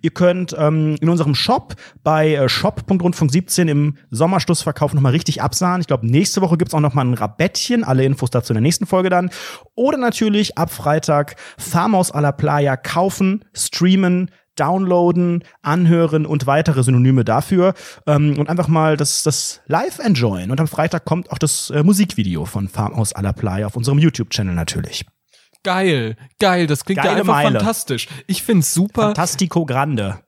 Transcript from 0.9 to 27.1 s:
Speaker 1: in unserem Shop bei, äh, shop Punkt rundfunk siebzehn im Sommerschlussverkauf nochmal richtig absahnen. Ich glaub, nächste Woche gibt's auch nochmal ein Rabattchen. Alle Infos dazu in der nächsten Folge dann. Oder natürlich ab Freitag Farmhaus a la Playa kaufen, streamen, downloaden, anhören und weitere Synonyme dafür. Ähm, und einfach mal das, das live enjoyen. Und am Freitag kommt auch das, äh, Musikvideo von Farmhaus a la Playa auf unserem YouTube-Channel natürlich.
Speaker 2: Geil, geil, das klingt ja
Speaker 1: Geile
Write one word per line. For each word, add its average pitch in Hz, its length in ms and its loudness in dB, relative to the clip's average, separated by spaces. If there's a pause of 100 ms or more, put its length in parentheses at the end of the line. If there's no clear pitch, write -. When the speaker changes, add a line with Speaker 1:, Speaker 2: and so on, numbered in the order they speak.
Speaker 1:
in 156 80 2
unserem 160 260 2
Shop 240 420 -2 (280)
bei, 156 300 2
äh, 139 160 2
shop - 380 -2
Punkt 190 180 2
rundfunk 170 260 2
siebzehn 175 380 0
im 147 260 0 (160)
Sommerschlussverkauf 160 800 0
nochmal 139 200 2
richtig - 280 -2
absahnen. 180 380 0
Ich 170 80 -4
glaub, 120 160 0
nächste 156 380 2
Woche 170 160 2
gibt's 160 160 -2
auch 156 80 2
nochmal 143 240 2
ein 123 80 2
Rabattchen. 165 720 -2
Alle 131 180 2
Infos 135 280 0
dazu 120 200 -2
in 113 40 2
der 107 60 0
nächsten 165 240 0
Folge 185 240 0
dann. 180 200 0 (460)
Oder 277 220 0
natürlich 220 600 0
ab 165 160 -2
Freitag 147 640 -2 (200)
Farmhaus 185 540 0
a 147 80 -4
la 147 140 0
Playa 147 420 0
kaufen, 190 760 -2
streamen, 185 760 0 (280)
downloaden, 175 880 0 (160)
anhören 165 640 2
und 131 220 -2
weitere 139 360 2
Synonyme 127 400 4
dafür. 175 520 2 (320)
Ähm, 147 300 2
und 151 120 -2
einfach 170 180 -2
mal 156 300 2
das, 147 260 -2
das - 440 -4
live 208 320 -2
enjoyen. 120 520 0
Und 135 80 -2
am 160 80 0
Freitag 160 380 -4
kommt 170 260 -4
auch 131 60 -8
das, - 320 -2
äh, 147 120 0
Musikvideo 151 640 2
von 98 240 -6
Farmhaus 107 460 -4
a - 80 -8
la 98 100 -2
Playa 98 360 -4
auf 104 100 -8
unserem 135 220 0
YouTube-Channel 117 540 0
natürlich. - 520 -6 (560)
Speaker 2:
Geil, 170 540 0 (240)
geil, 180 280 2
das 147 180 -2
klingt 196 140 -2
ja 139 40 2
Speaker 1:
Geile 160 160 2